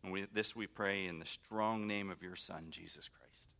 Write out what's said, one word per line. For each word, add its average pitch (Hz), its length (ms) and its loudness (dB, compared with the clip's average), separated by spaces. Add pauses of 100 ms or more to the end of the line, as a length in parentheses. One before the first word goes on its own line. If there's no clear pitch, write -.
And 95 80 -4
we, 98 220 2
this 107 200 2
we 107 140 -4
pray 98 380 4
in 85 140 -2
the 80 60 -8
strong 110 640 2
name 101 220 2
of 85 120 -6
your 92 140 -8
Son, 80 340 -6
Jesus 78 380 -12
Christ. - 400 -20 (120)